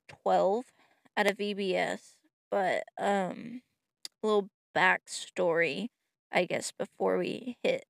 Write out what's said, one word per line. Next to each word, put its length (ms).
twelve 560
out 100
of 120
V 160
B 200
S, 440
but, 320
um, 640
a 60
little 220
backstory, 1120
I 140
guess, 300
before 440
we 460
hit 260